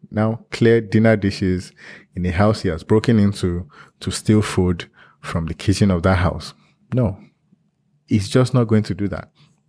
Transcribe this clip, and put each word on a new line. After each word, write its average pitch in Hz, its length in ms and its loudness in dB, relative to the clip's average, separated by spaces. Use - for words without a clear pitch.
now 110 400 -2
clear 113 300 4
dinner 110 340 4
dishes 95 560 -2
in 90 100 -4
a 90 60 -2
house 104 320 0
he 95 60 -2
has 80 140 -6
broken 110 340 2
into 95 520 -2
to 92 100 -8
steal 107 300 2
food 90 480 -2
from 82 240 -6
the 82 80 -6
kitchen 98 360 0
of 87 140 0
that 95 140 2
house? 82 360 -2
No, 120 240 -2
he's 104 220 -2
just 127 240 0
not 120 140 2
going 107 160 2
to 104 100 -8
do 98 140 -6
that. - 240 -12